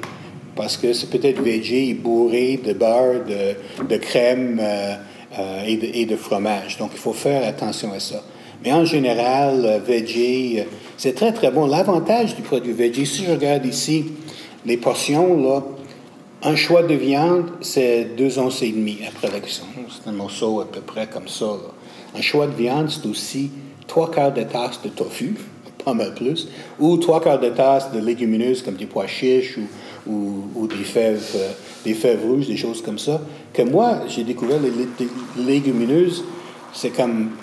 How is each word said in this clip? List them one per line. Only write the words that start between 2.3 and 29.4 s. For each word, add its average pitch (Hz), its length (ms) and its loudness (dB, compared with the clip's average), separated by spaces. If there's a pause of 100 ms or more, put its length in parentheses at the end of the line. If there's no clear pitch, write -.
de 107 80 0
beurre, 117 520 4
de, 101 600 -4
de 113 100 2
crème, 123 640 2
euh, 101 340 -2 (420)
euh, 95 280 -6
et 110 120 0
de, 113 160 -2
et 117 120 0
de 104 100 0
fromage. 98 640 -2
Donc, - 140 -6
il - 60 -14
faut 113 140 -4
faire 135 340 0
attention 104 460 -6
à 98 60 -8
ça. 107 240 -8 (420)
Mais 123 80 4
en 165 100 6
général, 131 800 4
euh, 107 160 4
végé, 117 800 0
euh, 101 40 -2 (340)
c'est 127 160 0
très, 220 180 2
très 151 200 2
bon. 139 160 4
L'avantage 214 680 2
du - 60 -8
produit 120 320 -2
végé, 120 320 2
si 165 180 -4
je 175 80 0
regarde 143 340 2
ici 147 400 0 (600)
les 120 100 2
portions, 143 640 2
là, 135 220 2 (800)
un 151 140 2
choix 170 280 6
de 165 120 4
viande, 151 500 4 (160)
c'est 117 560 2
deux 131 220 2
onces 127 240 0
et 113 80 0
demie 107 260 -2 (100)
après - 240 -4
la 101 80 -4
cuisson. - 260 -8 (240)
C'est - 200 -14
un 107 40 -6
morceau 104 480 -2
à - 40 -6
peu - 160 -12
près 110 260 -8
comme 90 200 -12
ça, - 180 -6
là. - 720 -10
Un - 40 -6
choix 147 260 2
de 135 80 -4
viande, 127 340 2
c'est - 180 -6
aussi 135 440 -4 (360)
trois 165 220 0
quarts 143 240 2
de 117 100 -2
tasse 120 380 -4
de 110 80 -8
tofu, - 460 -4 (500)
pas 233 80 0
mal 196 220 -2
plus, 139 340 -4 (300)
ou 165 180 6
trois 165 240 4
quarts 147 180 6
de 123 100 4
tasse 131 420 4
de 113 80 -2
légumineuses 117 640 2
comme 95 120 -6
des 98 120 -8
pois 98 180 -4
chiches 127 520 2